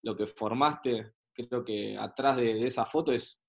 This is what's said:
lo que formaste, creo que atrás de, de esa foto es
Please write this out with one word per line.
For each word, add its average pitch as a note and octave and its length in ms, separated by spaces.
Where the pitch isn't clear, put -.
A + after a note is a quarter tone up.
lo A2+ 120
que G#2 120
formaste, A#2+ 840
creo A#2+ 320
que G#2 320
atrás B2+ 400
de, A#2 180
de A2+ 120
esa B2 180
foto D3+ 280
es - 360